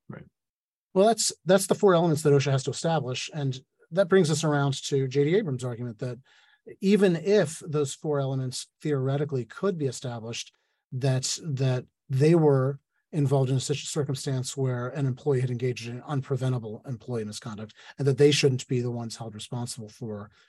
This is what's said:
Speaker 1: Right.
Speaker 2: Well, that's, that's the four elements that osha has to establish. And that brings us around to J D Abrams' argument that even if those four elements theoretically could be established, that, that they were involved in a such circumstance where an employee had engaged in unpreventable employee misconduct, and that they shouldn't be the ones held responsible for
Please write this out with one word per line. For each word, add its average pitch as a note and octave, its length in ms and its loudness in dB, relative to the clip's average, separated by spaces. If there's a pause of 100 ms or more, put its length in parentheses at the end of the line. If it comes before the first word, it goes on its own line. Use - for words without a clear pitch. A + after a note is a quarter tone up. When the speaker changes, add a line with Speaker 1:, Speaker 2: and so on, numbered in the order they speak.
Speaker 1:
Right. - 160 -14 (720)
Speaker 2:
Well, F#3+ 120 6
that's, A3 280 0 (100)
that's F#3+ 220 4
the G#3+ 80 2
four G3 200 6
elements E3 280 4
that D3 100 4
osha C#3 180 4
has C3+ 120 0
to - 80 -4
establish. C3+ 640 -4
And C3+ 260 -4 (300)
that F#3 180 0
brings F#3+ 220 6
us D#3+ 120 0
around C#3+ 420 0
to C3+ 220 0
J C#3 180 2
D D#3 100 2
Abrams' D3 280 0
argument A#2 360 -8
that B2 200 -8 (600)
even G3 360 4
if F#3 500 2
those D3 260 -2
four D3 280 -2
elements C3+ 480 -4 (120)
theoretically C#3 640 -2
could F#3+ 320 -4
be D3+ 100 -2
established, A#2 640 -8 (420)
that, C3 520 -2
that C3 400 -2 (240)
they D3 260 4
were C#3+ 440 4 (360)
involved C3+ 360 2
in C3+ 60 2
a C3 40 2
such D3 280 -6
circumstance C3+ 680 -4
where B2+ 320 -4
an C#3 160 -4
employee B2+ 380 -2
had B2+ 80 -4
engaged A#2+ 360 -4
in A#2+ 220 -10
unpreventable B2+ 800 -4
employee A#2 380 -6
misconduct, G#2+ 480 -12 (240)
and C#3 100 2
that C3+ 80 2
they C#3+ 140 8
shouldn't C3+ 380 2
be B2 120 0
the A#2+ 100 -2
ones A#2 260 -8
held A2+ 180 -12
responsible A#2 560 -10
for G#2 400 -10 (180)